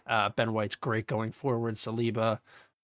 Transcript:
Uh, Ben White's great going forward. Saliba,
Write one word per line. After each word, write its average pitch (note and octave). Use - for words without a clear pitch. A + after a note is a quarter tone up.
Uh, G#2+
Ben A2+
White's G#2+
great A2
going A2
forward. A#2
Saliba, A2+